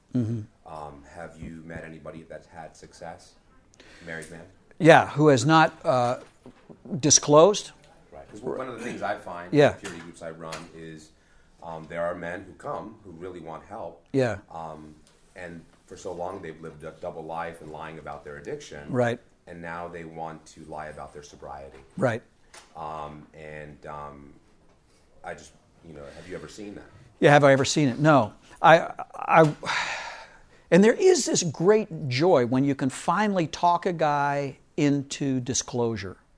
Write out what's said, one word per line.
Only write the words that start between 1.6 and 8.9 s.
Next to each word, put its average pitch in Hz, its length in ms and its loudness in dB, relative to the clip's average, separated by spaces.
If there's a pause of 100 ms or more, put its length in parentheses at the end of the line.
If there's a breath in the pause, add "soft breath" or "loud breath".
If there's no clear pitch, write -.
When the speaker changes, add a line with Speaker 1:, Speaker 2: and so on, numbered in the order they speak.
Speaker 2:
met 82 200 -14
anybody 80 440 -16
that's 78 180 -18
had 80 300 -18
success? - 560 -18 (760 loud breath)
Married 80 240 -12
man? 82 140 -18 (340)
Speaker 1:
Yeah, 151 300 8
who 147 200 2
has 127 160 6
not, 160 300 4 (100)
uh, 127 360 0 (800)
disclosed? 151 720 6 (400)
Speaker 2:
Right, - 180 -20
'cause - 100 -18
one 80 280 -8
of 120 100 -12
the 113 60 -12
things 104 180 -10